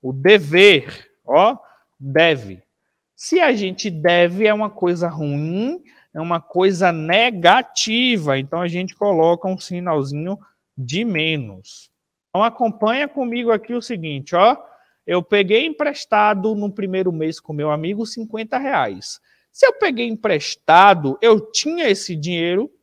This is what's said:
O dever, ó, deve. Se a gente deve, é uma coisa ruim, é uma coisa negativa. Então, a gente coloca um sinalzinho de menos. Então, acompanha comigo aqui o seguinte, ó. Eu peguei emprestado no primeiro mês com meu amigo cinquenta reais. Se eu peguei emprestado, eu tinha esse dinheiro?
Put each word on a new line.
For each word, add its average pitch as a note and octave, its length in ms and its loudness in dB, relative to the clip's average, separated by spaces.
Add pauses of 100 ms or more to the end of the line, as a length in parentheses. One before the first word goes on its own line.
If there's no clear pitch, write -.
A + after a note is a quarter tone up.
O C3 140 -8
dever, E3+ 960 4 (160)
ó, F#3+ 320 4 (420)
deve. C3+ 600 0 (520)
Se - 240 -2
a D#4 140 4
gente G3+ 380 -4
deve, F3 560 0
é G#3+ 80 4
uma G#3 160 -4
coisa F3 380 -2
ruim, E3 760 -4 (300)
é D3 40 -10
uma E3 220 -4
coisa F#3 500 0
negativa. G3 1500 2
Então, C#3 240 -6
a F3 60 -4
gente F3+ 280 -8
coloca E3+ 500 2
um F#3 120 -4
sinalzinho E3+ 800 -6 (360)
de C3+ 300 -6
menos. D#3 840 -6 (400)
Então, F#3+ 120 0
acompanha A3+ 640 -2
comigo A#3+ 460 -4
aqui A3 220 -4
o A#3+ 80 -4
seguinte, D#3 520 -8
ó. G#3+ 220 4 (500)
Eu F3+ 160 0
peguei G#3 440 2
emprestado G#3+ 880 0
no G3+ 180 -6
primeiro F#3+ 400 -2
mês D#3+ 260 -6
com - 140 -16
meu D3+ 180 -4
amigo F3+ 360 -4
cinquenta A3 500 -10
reais. D#3+ 640 -4 (360)
Se C5+ 100 6
eu B4 60 4
peguei B3 340 -2
emprestado, F3 1160 2
eu A3 280 4
tinha D#4+ 380 -4
esse G3 260 -2
dinheiro? F3 560 -2 (120)